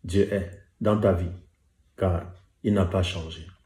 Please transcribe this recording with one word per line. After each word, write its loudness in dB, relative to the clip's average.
Dieu 2
est -4
dans 2
ta 4
vie, -2
car -2
il 2
n'a 4
pas 0
changé. -8